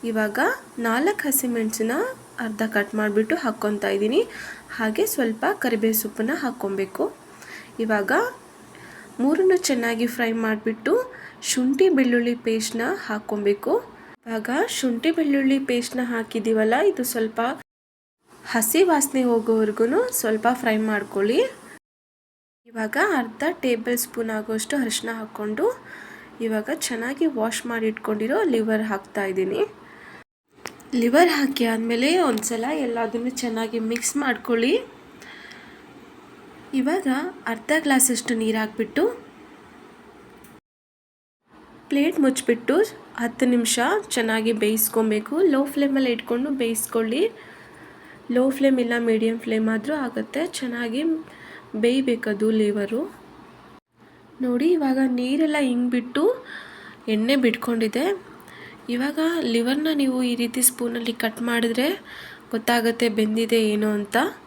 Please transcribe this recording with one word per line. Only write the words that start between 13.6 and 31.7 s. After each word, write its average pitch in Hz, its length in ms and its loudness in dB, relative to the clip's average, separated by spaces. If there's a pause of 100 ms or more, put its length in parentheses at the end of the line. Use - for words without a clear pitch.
ಇವಾಗ 226 240 -6 (300)
ಶುಂಠಿ 254 400 0
ಬೆಳ್ಳುಳ್ಳಿ 277 380 4 (120)
ಪೇಸ್ಟ್ನ 247 340 -2 (100)
ಹಾಕಿದ್ದೀವಲ್ಲ, 220 600 2 (180)
ಇದು 247 120 -2 (100)
ಸ್ವಲ್ಪ 226 260 -2 (1120)
ಹಸಿ 233 360 2
ವಾಸನೆ 277 320 2 (120)
ಹೋಗೋವರೆಗೂ 220 640 2 (220)
ಸ್ವಲ್ಪ 220 260 0 (140)
ಫ್ರೈ 220 180 2 (140)
ಮಾಡ್ಕೊಳ್ಳಿ. 208 500 2 (1300)
ಇವಾಗ 220 260 -4 (220)
ಅರ್ಧ 233 260 -4 (180)
ಟೇಬಲ್ 240 400 0
ಸ್ಪೂನ್ 226 340 -6
ಆಗುವಷ್ಟು 220 460 -4
ಅರಿಶಿನ 233 360 -4
ಹಾಕ್ಕೊಂಡು, 214 460 -4 (840)
ಇವಾಗ 220 240 -2 (160)
ಚೆನ್ನಾಗಿ 254 400 -2 (120)
ವಾಶ್ 226 220 -2 (100)
ಮಾಡಿ 226 220 -2
ಇಟ್ಕೊಂಡಿರೋ 220 460 -2 (140)
ಲಿವರ್ 220 380 2
ಹಾಕ್ತಾ 196 400 -4
ಇದ್ದೀನಿ. 190 320 0 (1400)
ಲಿವರ್ 277 360 6
ಹಾಕಿ 269 360 0